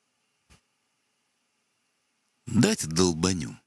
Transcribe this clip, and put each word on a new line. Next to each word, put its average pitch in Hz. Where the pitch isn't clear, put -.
Давайте -
долбанем. 82